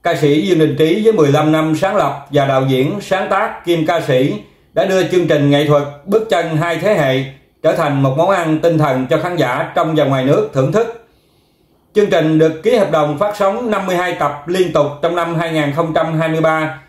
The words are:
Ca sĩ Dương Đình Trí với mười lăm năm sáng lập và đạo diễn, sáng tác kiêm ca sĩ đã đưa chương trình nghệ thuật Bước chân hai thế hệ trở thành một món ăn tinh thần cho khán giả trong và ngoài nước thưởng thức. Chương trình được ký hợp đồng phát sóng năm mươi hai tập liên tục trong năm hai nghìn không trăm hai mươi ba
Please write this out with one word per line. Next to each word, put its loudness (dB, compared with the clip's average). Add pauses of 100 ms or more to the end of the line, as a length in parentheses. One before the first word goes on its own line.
Ca 0
sĩ 2
Dương 2
Đình 2
Trí 2
với 4
mười 2
lăm 2
năm 0
sáng -2
lập -2
và 2
đạo 0
diễn, 0
sáng -4
tác -2
kiêm 0
ca 0
sĩ 0 (380)
đã 0
đưa 0
chương 0
trình 2
nghệ 2
thuật 4 (240)
Bước 0
chân 0
hai -2
thế 0
hệ 0 (380)
trở 2
thành 0
một 2
món 2
ăn 0
tinh 2
thần 0
cho 2
khán -4
giả -2
trong 0
và 2
ngoài 0
nước 0
thưởng 0
thức. -4 (880)
Chương 2
trình 2
được 2
ký 2
hợp 2
đồng 0
phát -2
sóng -2
năm -2
mươi -2
hai -2
tập -4
liên 0
tục 2 (160)
trong -2
năm -2
hai -4
nghìn -2
không -2
trăm 0
hai 0
mươi -2
ba -2